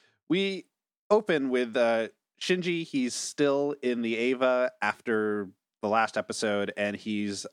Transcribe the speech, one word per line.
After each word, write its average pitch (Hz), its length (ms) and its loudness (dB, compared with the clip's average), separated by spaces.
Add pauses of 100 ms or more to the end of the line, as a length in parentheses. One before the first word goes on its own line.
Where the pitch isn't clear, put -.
(280)
we 190 380 0 (460)
open 175 400 2
with, 127 260 0
uh, 113 300 2 (320)
Shinji. 175 460 -2
He's 127 300 -2
still 143 680 0
in 120 220 -2
the 113 120 -2
Eva 127 640 2
after 104 720 -2 (320)
the 104 80 -2
last 110 280 2
episode, 101 600 -2
and 104 180 -2
he's, 104 580 -6